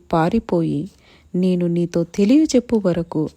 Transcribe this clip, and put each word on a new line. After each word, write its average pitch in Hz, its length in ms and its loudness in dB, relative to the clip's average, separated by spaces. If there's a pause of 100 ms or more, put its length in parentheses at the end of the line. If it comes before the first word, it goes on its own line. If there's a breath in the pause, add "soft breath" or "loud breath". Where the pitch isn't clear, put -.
(140)
పారిపోయి, 165 760 -2 (460 soft breath)
నేను 180 320 0
నీతో 170 360 -2
తెలియజెప్పు 240 840 2
వరకు 160 520 -2